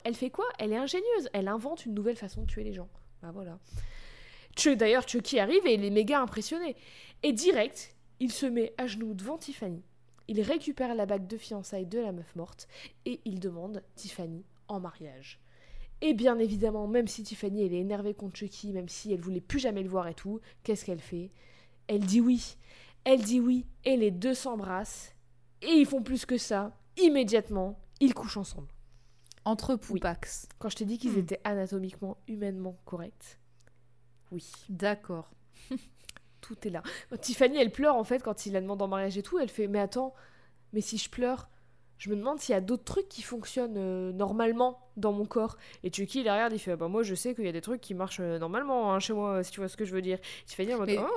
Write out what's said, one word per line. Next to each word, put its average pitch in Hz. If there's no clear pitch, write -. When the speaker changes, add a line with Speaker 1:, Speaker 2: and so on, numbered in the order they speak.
Speaker 1:
Elle 233
fait 254
quoi ? 415
Elle 214
est 220
ingénieuse. 359
Elle 196
invente 233
une 226
nouvelle 208
façon 208
de 214
tuer -
les 208
gens. 185
Bah 170
voilà. 185
Ch-, 285
d'ailleurs, 226
Chucky 240
arrive 302
et 247
il 202
est 202
méga 214
impressionné. 262
Et 294
direct, 262
il 254
se -
met 233
à 254
genoux 220
devant 208
Tiffany. 196
Il 220
récupère 262
la 208
bague 196
de 220
fiançailles 196
de 196
la 220
meuf 175
morte -
et 247
il 190
demande 185
Tiffany 170
en 202
mariage. 151
Et 311
bien 233
évidemment, 214
même 233
si -
Tiffany, 208
elle 180
est 180
énervée 202
contre 196
Chucky, 202
même 180
si -
elle 180
voulait 180
plus 226
jamais 214
le 190
voir 180
et 165
tout, 208
qu'est-ce 208
qu'elle 175
fait ? 175
Elle 208
dit 196
oui. 240
Elle 262
dit 226
oui 247
et 262
les 214
deux 196
s'embrassent. 208
Et 285
ils 302
font 277
plus 202
que 247
ça. 208
Immédiatement, 214
ils 269
couchent -
ensemble. 170
Speaker 2:
Entre 220
Speaker 1:
Oui. 208
Speaker 2:
poupax. -
Speaker 1:
Quand 220
je -
t'ai 220
dit 220
qu'ils 233
Speaker 2:
Hmm. 196
Speaker 1:
étaient 180
anatomiquement, 190
humainement 190
corrects, -
oui. 175
Speaker 2:
D'accord. 196
<laughs> -
Speaker 1:
Tout -
est -
là. 170
Tiffany, 262
elle 233
pleure 285
en 226
fait 247
quand 214
il 196
la 190
demande 196
en 196
mariage 190
et 202
tout. 359
Elle 269
fait, « 214
Mais 202
attends, 247
mais 214
si 214
je -
pleure, 247
je 196
me 214
demande 262
s'il -
y -
a 190
d'autres 214
trucs -
qui -
fonctionnent, 233
euh, 185
normalement 226
dans 208
mon 208
corps. » 220
Et 180
Chucky, 202
il 226
regarde, 220
il 214
fait, « 185
Ah -
bah 165
moi 202
je 202
sais 247
qu'il 226
y 180
a -
des 165
trucs 233
qui -
marchent, 190
euh, 170
normalement, 220
hein, 190
chez 208
moi, 202
si 180
tu -
vois 190
ce -
que 214
je 185
veux 190
dire. » 185
Tiffany 214
en -
mode, 202
Speaker 2:
Mais « 208